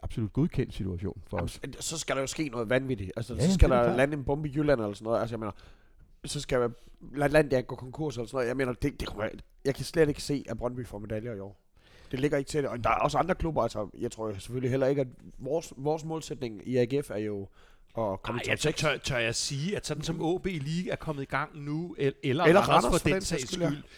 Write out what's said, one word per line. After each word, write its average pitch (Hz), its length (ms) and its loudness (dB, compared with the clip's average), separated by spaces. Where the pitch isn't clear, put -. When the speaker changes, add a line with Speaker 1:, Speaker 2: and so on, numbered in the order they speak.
Speaker 1:
absolut 110 300 -4
godkendt 135 400 0
situation 92 540 -6
for 104 100 -6
Speaker 2:
Jamen, 87 60 -2
Speaker 1:
os. - 80 -12
Speaker 2:
s-, - 20 -6
så 160 120 -6
skal 139 180 -2
der 135 60 0
jo 135 60 -2
ske 156 220 -2
noget 117 200 -2
vanvittigt. 127 460 0
Altså, - 180 -6
Speaker 1:
Ja, - 60 -4
Speaker 2:
så 104 40 2
Speaker 1:
jamen, 180 100 6
Speaker 2:
skal 156 160 8
Speaker 1:
det 131 60 6
er 123 40 8
Speaker 2:
der 120 60 6
Speaker 1:
klart. 117 120 4
Speaker 2:
lande 139 160 4
en 143 100 -4
bombe 147 260 0
i - 60 -10
Jylland 147 260 4
eller 104 120 -2
sådan 107 120 -10
noget. 110 140 2
Altså, 113 140 -2
jeg 113 60 -4
mener, 107 120 -4
så 147 160 -6
skal 123 280 2
La-, 143 140 4
Landia 139 340 4
gå 123 140 -6
konkurs 131 400 -6
eller 117 120 -4
sådan 120 80 -8
noget. 127 120 2
Jeg 123 100 -2
mener, 127 160 2
det, 139 260 -2
det 113 80 -6
kommer, 107 220 -4
jeg 135 100 0
kan 131 100 -8
slet 160 240 4
ikke 147 140 -4
se, 143 260 -2
at 113 80 -6
Brøndby 123 280 -4
får 104 140 -10
medaljer 107 360 -6
i 98 40 -8
år. 98 200 -12
Det 131 80 -4
ligger 147 180 2
ikke 139 120 -2
til 151 140 0
det. 123 60 -2
Og 113 140 -6
der 113 60 4
er 113 40 6
også 139 240 2
andre 165 180 2
klubber, 151 260 0
altså, 107 280 -2
jeg 113 120 -4
tror 110 220 -6
selvfølgelig 120 380 -4
heller 135 160 4
ikke, 143 140 2
at 131 60 0
vores, 147 400 -4
vores 147 280 -2
målsætning 127 640 -8
i 127 100 0
A 123 80 6
G 139 200 0
F - 60 -10
er 101 60 -4
jo 104 300 -4
at 101 240 0
komme 117 180 -4
Speaker 3:
Ej, - 20 -6
Speaker 2:
i - 40 -6
top - 40 -2
Speaker 3:
jeg 139 100 0
tør, 151 100 0
Speaker 2:
seks. - 120 -2
Speaker 3:
tør, 151 160 2
tør - 200 -2
jeg 117 180 0
sige, 147 400 -4
at 143 120 -6
sådan 151 160 -4
som 170 180 -4
O 175 160 2
B 180 80 -6
League 175 460 -4
er - 40 -2
kommet 143 280 -6
i - 20 -10
gang 147 380 -6
nu, 156 340 -4
el-, 135 160 2
eller 143 200 2
Speaker 2:
Eller 170 180 10
Speaker 3:
Randers - 80 2
Speaker 2:
Randers 170 220 6
Speaker 3:
for 185 60 6
Speaker 2:
for - 60 0
Speaker 3:
den 151 100 4
Speaker 2:
den 190 80 2
Speaker 3:
sags 165 200 -2
Speaker 2:
sags 123 120 -6
skyld, 180 100 -2
ja. 160 60 4
Speaker 3:
skyld, 143 140 -4